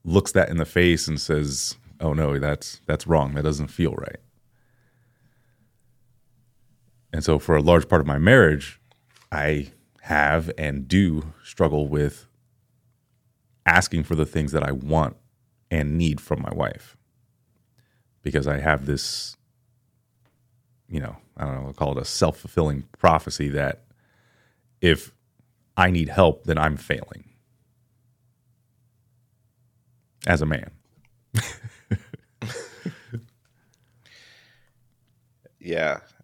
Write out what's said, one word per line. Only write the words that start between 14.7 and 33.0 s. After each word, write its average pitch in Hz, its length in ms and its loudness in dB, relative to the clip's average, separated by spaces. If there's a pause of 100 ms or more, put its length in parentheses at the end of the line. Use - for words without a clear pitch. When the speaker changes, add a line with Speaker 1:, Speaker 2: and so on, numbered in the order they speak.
Speaker 1:
want 71 460 -2 (540)
and 76 260 0
need 78 240 0
from 69 200 -4
my - 120 -8
wife. - 420 -6 (1300)
Because 71 260 -4
I 71 120 -2
have 71 260 0
this, - 500 -6 (1500)
you 80 120 -6
know, - 160 -10 (220)
I - 80 -6
don't 67 100 -6
know, 67 120 -8
I'll 67 60 -12
call 71 240 -4
it 64 40 -6
a - 40 -8
self-fulfilling 76 800 0 (140)
prophecy 76 520 2
that 69 340 -4 (1000)
if 80 300 2 (640)
I 92 140 6
need 82 180 0
help, 85 360 4
then 80 120 0
I'm 76 200 0
failing - 460 -8 (3000)
as 85 140 2
a 78 40 -2
man. - 260 -4 (640)
<laughs> 110 60 -2 (4000)